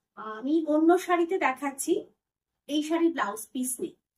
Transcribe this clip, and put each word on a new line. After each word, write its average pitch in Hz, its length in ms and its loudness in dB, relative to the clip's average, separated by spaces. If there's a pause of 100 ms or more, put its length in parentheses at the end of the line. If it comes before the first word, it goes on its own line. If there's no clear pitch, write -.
(140)
আমি 233 520 -2
অন্য 320 320 6
শাড়িতে 359 400 0
দেখাচ্ছি, 277 680 -2 (600)
এই 294 160 -2
শাড়ির 330 300 2
ব্লাউজ 214 400 -6
পিস 254 280 -4
নেই, - 160 -8 (220)